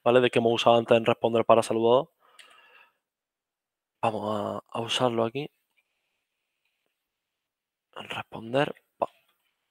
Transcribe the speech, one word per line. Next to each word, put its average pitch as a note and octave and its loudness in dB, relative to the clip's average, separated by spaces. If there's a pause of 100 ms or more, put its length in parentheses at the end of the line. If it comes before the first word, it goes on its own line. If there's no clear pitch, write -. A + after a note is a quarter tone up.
¿vale? B2 4
De B2 2
que B2 0
hemos A#2 2
usado A#2 4
antes A#2 2
en A2+ -2
responder A#2 0
para A2+ 6
saludar. A#2 0 (2000)
Vamos G#2+ -4
a, G#2 -8
a - -6
usarlo A#2 -2
aquí. C3+ -8 (2500)
En - -16
responder. A#2 -6 (220)
Pa. - -4 (640)